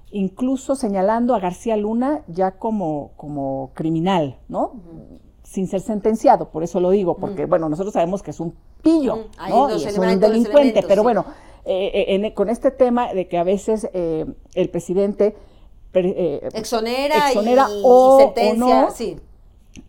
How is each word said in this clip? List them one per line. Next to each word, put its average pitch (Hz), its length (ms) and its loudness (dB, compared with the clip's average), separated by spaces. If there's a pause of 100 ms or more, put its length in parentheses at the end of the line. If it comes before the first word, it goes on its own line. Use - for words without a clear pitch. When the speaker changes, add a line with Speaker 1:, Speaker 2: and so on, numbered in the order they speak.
(100)
Speaker 1:
incluso 254 680 -4
señalando 220 580 0
a 208 60 -2
García 185 360 -4
Luna 240 520 -2
ya 185 240 -2
como, 185 640 -6
como 139 580 -8
criminal, 160 640 -2 (100)
¿no? 214 160 -4 (100)
Speaker 2:
Ujú. 170 440 -20 (240)
Speaker 1:
Sin 190 240 -6
ser 185 140 -4
sentenciado, 214 680 2
por 160 120 -6
eso 175 180 -4
lo 180 100 2
digo, 190 260 2
porque, 185 260 -8
Speaker 2:
Ujú. 147 80 -4
Speaker 1:
bueno, 165 180 0
nosotros 190 260 -6
sabemos 185 280 -2
que - 80 -12
es - 100 -14
un 165 140 -8 (280)
pillo, 311 320 2
Speaker 2:
Ujú. 220 100 -8 (140)
Ahí 165 140 -8
Speaker 1:
¿no? 254 160 4
Speaker 2:
nos 277 140 -2
Speaker 1:
Y - 60 -6
es - 40 -6
Speaker 2:
enumeran 185 220 0
Speaker 1:
un 190 60 0
Speaker 2:
todos 214 140 6
los 226 100 4
Speaker 1:
delincuente, 269 240 6 (100)
Speaker 2:
elementos, 180 100 2
Speaker 1:
pero 202 140 4
Speaker 2:
sí. - 20 0
Speaker 1:
bueno, 226 200 2 (400)
eh, 185 300 -2
eh, 196 100 0 (100)
en, 208 180 -2
con 196 160 -2
este 247 220 -2
tema 247 420 0
de 185 160 -4
que 175 100 -2
a 175 60 0
veces, 202 480 -2
eh, 165 320 -4 (300)
el 180 160 0
presidente 202 680 -2 (540)
pre-, 185 260 0
eh, 147 380 -4
Speaker 2:
Exonera 254 760 -2
Speaker 1:
exonera 247 400 2
Speaker 2:
y, - 140 -6
Speaker 1:
o, 262 340 8
Speaker 2:
y 269 60 10
sentencia, 220 400 2
Speaker 1:
o 262 220 4
no, - 40 -4
Speaker 2:
sí. 185 300 -8 (680)